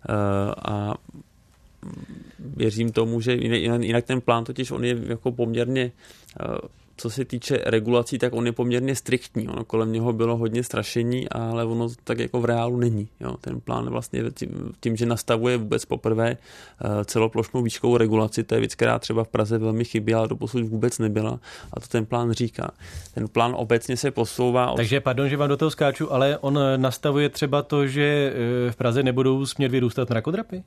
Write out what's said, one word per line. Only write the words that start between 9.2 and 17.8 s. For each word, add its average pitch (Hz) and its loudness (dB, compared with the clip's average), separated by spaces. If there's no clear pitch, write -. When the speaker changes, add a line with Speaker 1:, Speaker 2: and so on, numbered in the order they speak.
Speaker 1:
Ono 113 -6
kolem 113 0
něho 113 0
bylo 113 2
hodně 117 0
strašení, 120 -2
ale 117 -2
ono 117 -2
tak 117 -4
jako 123 -2
v 117 0
reálu 117 2
není. 113 2
Jo, 127 -6
ten 127 -8
plán 120 -4
vlastně 120 -4
tím, - -10
tím, 113 0
že 117 0
nastavuje 117 0
vůbec 107 -2
poprvé, 113 0
eh, - -6
celoplošnou 113 0
výškovou 120 2